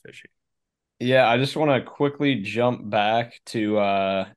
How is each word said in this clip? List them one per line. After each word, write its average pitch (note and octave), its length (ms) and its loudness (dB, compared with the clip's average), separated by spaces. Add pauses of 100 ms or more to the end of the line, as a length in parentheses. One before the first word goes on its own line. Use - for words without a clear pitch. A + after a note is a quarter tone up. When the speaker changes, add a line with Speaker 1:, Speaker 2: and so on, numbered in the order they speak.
Speaker 1:
fishing. - 240 -20 (680)
Speaker 2:
Yeah, B2 280 4
I A#2+ 100 4
just C3+ 180 -2
wanna C#3+ 260 2
quickly C#3+ 540 -2
jump G#2+ 520 -4
back A2 580 0
to, G#2+ 320 -2
uh, G2 580 0